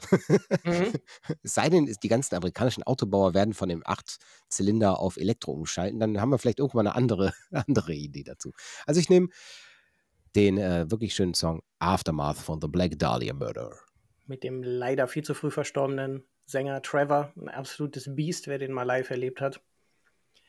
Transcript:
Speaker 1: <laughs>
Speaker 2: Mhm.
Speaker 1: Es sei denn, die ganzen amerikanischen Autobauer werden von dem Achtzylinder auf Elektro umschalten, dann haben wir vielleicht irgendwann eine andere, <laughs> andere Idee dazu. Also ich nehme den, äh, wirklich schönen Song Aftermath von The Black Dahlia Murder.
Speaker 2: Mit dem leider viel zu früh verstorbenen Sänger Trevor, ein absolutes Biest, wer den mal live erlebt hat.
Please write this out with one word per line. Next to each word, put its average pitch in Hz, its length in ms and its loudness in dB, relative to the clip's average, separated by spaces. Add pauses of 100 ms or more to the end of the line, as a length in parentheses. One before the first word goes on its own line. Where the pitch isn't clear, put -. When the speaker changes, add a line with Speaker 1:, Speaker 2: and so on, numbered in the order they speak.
Speaker 1:
<laughs> - 40 -16 (560)
Speaker 2:
Mhm. 175 280 0 (500)
Speaker 1:
Es - 120 -8
sei 113 140 2
denn, 156 240 4 (100)
die - 60 0
ganzen 117 280 2
amerikanischen 90 480 0
Autobauer 98 500 4
werden 104 180 4
von 95 160 -4
dem 82 160 -4
Achtzylinder - 1160 0
auf - 160 0
Elektro - 360 -2
umschalten, 87 460 -4
dann 107 220 0
haben 117 100 2
wir 139 80 4
vielleicht 120 220 0
irgendwann 120 260 2
eine 101 100 0
andere, 98 360 2 (100)
<laughs> - 100 -16
andere 127 420 0
Idee 73 280 -8
dazu. - 300 -14 (340)
Also 156 140 4
ich 160 100 0
nehme 180 180 6 (1080)
den, 101 220 6
äh, 87 320 0
wirklich 110 240 -2
schönen 90 200 0
Song 82 280 -2 (180)
Aftermath 80 580 0
von 78 220 -6
The 78 80 -4
Black 82 300 0
Dahlia 62 360 -2
Murder. - 380 -8 (540)
Speaker 2:
Mit 131 180 -10
dem 127 180 -8
leider 123 460 0
viel 151 160 -4
zu 147 100 -4
früh 151 160 -4
verstorbenen 135 720 -2 (240)
Sänger 135 360 -4
Trevor, 147 540 2
ein - 120 -12
absolutes 139 640 -8
Biest, 151 320 -4
wer 139 120 -4
den 135 140 -6
mal 127 120 -2
live 127 260 0
erlebt 127 300 -4
hat. 139 200 -4 (880)